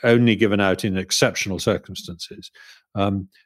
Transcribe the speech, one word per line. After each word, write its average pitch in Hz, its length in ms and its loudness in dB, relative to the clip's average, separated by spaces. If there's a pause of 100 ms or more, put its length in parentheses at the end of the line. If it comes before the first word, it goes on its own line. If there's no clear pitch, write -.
only 117 320 4
given 101 240 2
out 95 240 2
in 95 120 -2
exceptional 95 640 -2
circumstances. - 920 -6 (440)
Um, 98 320 -2 (180)